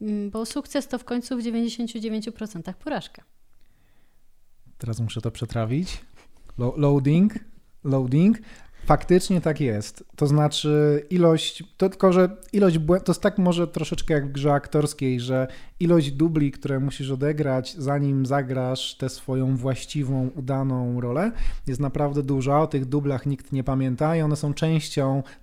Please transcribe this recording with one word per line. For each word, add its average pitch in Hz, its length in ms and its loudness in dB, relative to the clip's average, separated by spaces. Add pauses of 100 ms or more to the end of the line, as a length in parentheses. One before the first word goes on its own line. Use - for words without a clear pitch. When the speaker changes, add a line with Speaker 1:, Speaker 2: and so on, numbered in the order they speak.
Speaker 1:
mm, 208 300 -4
bo 220 160 -6
sukces 277 420 -6
to 247 100 -6
w 247 60 -12
końcu 240 340 -6
w 233 40 -6
dziewięćdziesięciu 233 560 -4
dziewięciu 220 340 -6
procentach 190 440 -12
porażka. - 460 -10 (1600)
Speaker 2:
Teraz 117 220 -6
muszę 113 200 -4
to 117 100 -4
przetrawić. 120 680 -4 (580)
Lo-, 120 180 -2
loading. 143 560 4 (520)
Loading. 135 540 4 (480)
Faktycznie 180 540 4
tak 151 200 -2
jest. 110 440 -2 (120)
To 147 100 2
znaczy 147 840 2
ilość, 170 540 2 (120)
to 190 120 2
tylko, 190 240 4
że 185 240 4 (160)
ilość 185 260 6
błę-, 165 220 2
to 180 120 0
jest - 100 -2
tak 202 160 2
może 175 300 2
troszeczkę 160 460 -2
jak 139 140 0
w 139 40 -8
grze 139 200 2
aktorskiej, 139 680 0
że 131 260 0 (340)
ilość 165 300 4
dubli, 147 400 2
które 135 300 -4
musisz 135 300 -4
odegrać, 139 640 -2
zanim 139 520 0
zagrasz 131 680 -2
tę 131 120 -4
swoją 131 480 -2
właściwą, 131 800 -2
udaną 127 640 -2
rolę, 139 320 -2 (340)
jest 131 140 -4
naprawdę 143 420 0
duża. 139 380 2
O 160 60 2
tych 143 180 -2
dublach 139 420 -2
nikt 139 260 -4
nie 135 120 -2
pamięta 135 520 0
i 160 60 2
one 151 140 2
są 147 180 -2
częścią 147 680 0 (200)